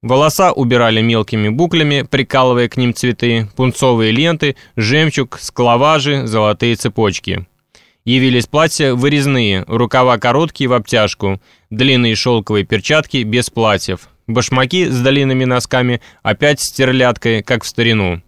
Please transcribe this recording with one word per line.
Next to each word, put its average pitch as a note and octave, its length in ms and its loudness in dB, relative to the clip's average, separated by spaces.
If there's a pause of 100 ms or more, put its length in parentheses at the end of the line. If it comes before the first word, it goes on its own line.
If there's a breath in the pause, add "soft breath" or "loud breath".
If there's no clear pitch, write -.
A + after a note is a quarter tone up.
Волоса D3 500 2
убирали A#2+ 500 2
мелкими A2 480 0
буклями, D3 520 0
прикалывая B2+ 680 0
к - 80 -8
ним B2 160 0
цветы, A#2 640 -2
пунцовые A#2+ 560 0
ленты, D3+ 440 0 (200 loud breath)
жемчуг, C#3 640 -2
склаважи, C3+ 880 0
золотые A2 500 0
цепочки. F#2+ 720 -4 (580 soft breath)
Явились B2 440 2
платья D3+ 480 0
вырезные, C3 720 0
рукава B2 500 2
короткие C3 540 0
в - 20 2
обтяжку, G#2+ 680 -2 (300 soft breath)
длинные A#2+ 460 2
шелковые G#2+ 500 0
перчатки C#3 560 -2
без A#2 300 -2
платьев, G#2 580 -2 (160)
башмаки B2+ 640 0
с B2+ 120 -2
длинными C3 460 2
носками, B2 560 0 (220 loud breath)
опять C#3+ 380 0
с - 100 -8
терляткой, B2 720 0
как A#2+ 200 -2
в - 40 -10
старину. G#2 600 0